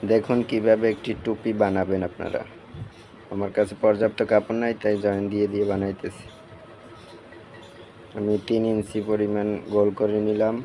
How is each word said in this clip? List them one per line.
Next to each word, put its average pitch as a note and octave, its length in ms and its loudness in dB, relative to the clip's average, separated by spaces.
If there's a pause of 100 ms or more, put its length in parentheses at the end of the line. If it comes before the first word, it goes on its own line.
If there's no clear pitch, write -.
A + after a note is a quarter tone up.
দেখুন A2 340 2 (120)
কিভাবে A2 440 4
একটি A2+ 180 -6 (120)
টুপি A2 280 -2 (100)
বানাবেন F#2+ 480 2
আপনারা। - 320 -6 (880)
আমার G2+ 260 -4
কাছে G#2 160 0 (100)
পর্যাপ্ত G#2+ 360 2 (120)
কাপড় A2 300 2
নাই, A#2 200 -2
তাই G#2+ 220 2
জয়েন G2+ 260 0
দিয়ে G#2 180 0
দিয়ে G2+ 240 0
বানাইতেছি। G2 540 -4 (1900)
আমি G#2 160 0 (140)
তিন A2+ 140 2 (100)
ইঞ্চি G#2+ 280 -2 (100)
পরিমাণ G#2 380 0 (260)
গোল G#2 160 6 (100)
করে G#2+ 180 2 (100)
নিলাম। A2 380 2